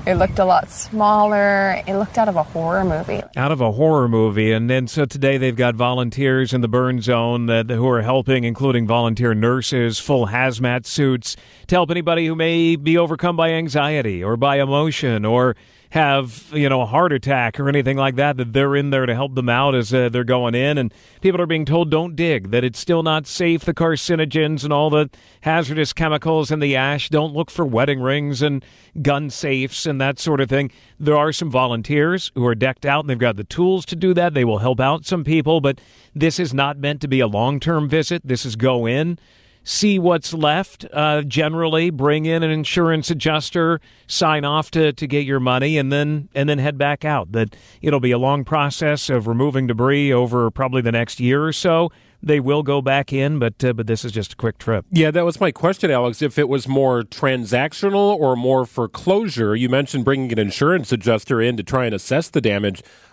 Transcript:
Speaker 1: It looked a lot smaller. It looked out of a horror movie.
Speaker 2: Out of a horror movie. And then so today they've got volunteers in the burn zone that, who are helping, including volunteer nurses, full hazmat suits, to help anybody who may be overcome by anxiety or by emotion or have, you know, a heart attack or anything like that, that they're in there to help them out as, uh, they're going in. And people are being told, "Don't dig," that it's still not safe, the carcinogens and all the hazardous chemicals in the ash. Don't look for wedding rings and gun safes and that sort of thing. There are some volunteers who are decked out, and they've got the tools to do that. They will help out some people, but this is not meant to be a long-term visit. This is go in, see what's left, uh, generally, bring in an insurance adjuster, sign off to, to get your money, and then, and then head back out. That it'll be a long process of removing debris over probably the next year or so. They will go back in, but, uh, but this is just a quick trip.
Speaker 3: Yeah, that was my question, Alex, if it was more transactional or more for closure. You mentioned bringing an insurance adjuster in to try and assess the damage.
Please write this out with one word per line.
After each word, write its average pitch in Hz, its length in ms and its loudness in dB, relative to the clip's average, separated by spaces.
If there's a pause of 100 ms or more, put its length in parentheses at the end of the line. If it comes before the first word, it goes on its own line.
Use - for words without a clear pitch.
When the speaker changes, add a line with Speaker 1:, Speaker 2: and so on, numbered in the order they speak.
Speaker 1:
It 185 120 2
looked 185 200 0
a 196 80 4
lot 180 240 2
smaller. 208 1160 2
It 196 80 -2
looked 208 240 -2
out 220 100 2
of 180 60 0
a 156 80 2
horror 170 420 -2
movie. 156 380 -2 (120)
Speaker 2:
Out 139 160 0
of 147 80 -2
a 113 120 2
horror 143 360 2
movie. 110 440 2
And 113 180 0
then 127 180 0
so 151 180 -2
today 135 340 0
they've 127 160 0
got 123 180 2
volunteers 127 800 0
in 127 80 2
the 120 60 2
burn 123 340 0
zone 120 460 0
that, 113 240 0
who 120 180 0
are 117 140 2
helping, 127 400 0
including 117 420 0
volunteer 117 480 2
nurses, 117 640 0
full 127 300 0
hazmat 123 580 -2
suits, 131 500 -2 (300)
to 175 100 0
help 170 140 2
anybody 165 380 0
who 160 80 -2
may 165 400 2
be 156 200 0
overcome 170 400 0
by 165 180 0
anxiety 143 720 -2
or 110 140 -2
by 139 220 2
emotion 139 640 0
or 123 300 2 (340)
have, 139 600 0
you 147 160 0
know, 131 140 2
a 117 60 -2
heart 151 260 2
attack 127 460 -2
or 139 100 0
anything 135 280 2
like 135 180 0
that, 143 200 2
that 123 160 -4
they're 139 240 2
in 143 140 0
there 131 160 0
to 120 80 0
help 131 220 -4
them 123 120 -2
out 131 280 2
as, 120 180 -2
uh, 123 160 2
they're 123 140 -2
going 120 320 0
in. 139 240 0
And 117 120 -2 (300)
people 185 180 2
are 175 60 0
being 156 200 -2
told, 156 260 2
"Don't 160 240 -2
dig," 135 340 -2
that 120 140 2
it's 123 160 -4
still 165 240 0
not 156 240 -2
safe, 170 360 0
the 165 120 -2
carcinogens 156 880 0
and 151 100 -2
all 147 160 2
the 151 220 2 (300)
hazardous 156 520 -2
chemicals 156 560 0
in 151 120 -2
the 143 140 0
ash. 135 340 -2
Don't 151 220 0
look 151 200 -6
for 175 120 -4
wedding 131 380 0
rings 139 400 -2
and 143 240 -2 (380)
gun 143 260 0
safes 135 560 -4
and 139 160 -2
that 135 160 -2
sort 147 240 0
of 123 80 -2
thing. 143 220 0 (280)
There 151 160 2
are 147 160 2
some 151 200 -4
volunteers 127 840 0
who 123 140 -2
are 117 80 2
decked 131 320 -2
out, 143 140 0
and 147 100 -6
they've 120 80 -2
got 117 160 2
the 101 80 -8
tools 180 420 0
to 180 100 -10
do 175 200 2
that. 175 180 2
They 131 120 2
will 110 120 2
help 120 220 0
out 143 260 0
some 170 180 -2
people, 156 380 2
but 139 180 0 (360)
this 156 240 0
is 139 160 -4
not 143 240 -2
meant 143 220 -4
to 147 60 -6
be 131 120 2
a 120 80 4
long-term 139 600 0
visit. 160 380 -2
This 127 220 -4
is 110 80 -8
go 120 320 2
in, 156 320 -2 (460)
see 202 320 0
what's 170 360 0
left, 160 580 -2
uh, 151 300 0
generally, 160 680 0
bring 151 360 0
in 165 180 0
an 160 80 0
insurance 160 580 0
adjuster, 160 720 0 (280)
sign 156 360 0
off 147 260 -2
to, 156 220 2
to 143 160 -6
get 143 160 0
your 135 160 -2
money, 127 380 0
and 135 120 0
then, 147 460 -2
and 139 140 0
then 143 100 0
head 139 180 -2
back 143 280 -2
out. 120 260 -2
That 110 240 -2 (260)
it'll 143 200 0
be 123 100 2
a 120 60 2
long 135 260 0
process 147 640 -2
of 120 160 0
removing 131 420 0
debris 135 440 2
over 120 400 2
probably 131 300 -2
the 117 100 0
next 117 300 -2
year 139 260 2
or 156 60 -4
so. 170 400 0 (280)
They 147 200 2
will 143 200 0
go 143 200 0
back 135 320 -2
in, 139 260 0
but, 117 240 -2
uh, 127 80 2
but 113 160 -4
this 113 160 -2
is 120 80 -8
just 104 220 -6
a - 20 -20
quick - 220 -4
trip. 107 340 -2
Speaker 3:
Yeah, 160 200 4
that 170 120 2
was 170 160 -2
my 175 120 0
question, 185 380 0
Alex, 123 320 0
if 143 160 -2
it 143 120 2
was 131 180 -2
more 131 360 2
transactional 151 1120 0
or 135 180 2
more 127 300 2
for 117 240 -4
closure. 151 680 0
You 123 140 0
mentioned 135 340 -2
bringing 131 300 0
an 110 60 0
insurance 143 520 0
adjuster 113 500 0
in 120 140 0
to 107 80 -6
try 127 220 -2
and 107 100 -2
assess 131 340 -2
the 170 120 -2
damage. 101 420 -2 (300)